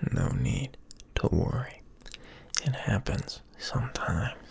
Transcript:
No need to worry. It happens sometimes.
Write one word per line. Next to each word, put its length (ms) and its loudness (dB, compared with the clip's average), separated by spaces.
No 180 4
need 480 0
to 160 4
worry. 500 2
It 100 2
happens 680 0
sometimes. 920 -2